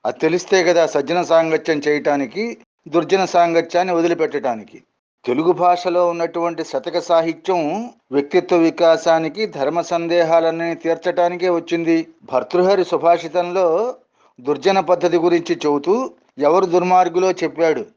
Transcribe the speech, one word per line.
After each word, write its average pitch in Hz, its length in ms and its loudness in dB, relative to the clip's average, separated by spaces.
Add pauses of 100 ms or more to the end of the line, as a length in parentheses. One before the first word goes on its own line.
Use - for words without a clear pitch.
అది 120 140 -6
తెలిస్తే 175 440 0
కదా 165 220 4
సజ్జన 151 360 -2
సాంగత్యం 160 640 0
చేయటానికి, 147 720 -2 (300)
దుర్జన 175 380 0
సాంగత్యాన్ని 170 680 0
వదిలిపెట్టడానికి. 151 920 -4 (420)
తెలుగు 156 260 0
భాషలో 175 560 0
ఉన్నటువంటి 170 560 -4
శతక 156 360 -6
సాహిత్యం 170 920 -2 (220)
వ్యక్తిత్వ 175 440 0
వికాసానికి, 165 920 2
ధర్మ 160 360 -4
సందేహాలన్నీ 165 920 0
తీర్చటానికే 175 760 -2
వచ్చింది. 165 580 0 (260)
భర్తృహరి 175 520 2
సుభాషితంలో 175 1080 0 (460)
దుర్జన 147 380 0
పద్ధతి 170 380 2
గురించి 170 480 0
చెబుతూ 160 460 0 (260)
ఎవరు 160 280 2
దుర్మార్గులో 180 680 2
చెప్పాడు. 151 540 -2 (120)